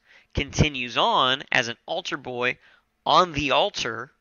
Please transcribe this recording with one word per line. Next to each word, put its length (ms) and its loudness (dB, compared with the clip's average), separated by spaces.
continues 640 -2
on 540 2
as 160 2
an 180 -8
altar 320 -6
boy 400 -4
on 280 4
the 180 -2
altar 680 -2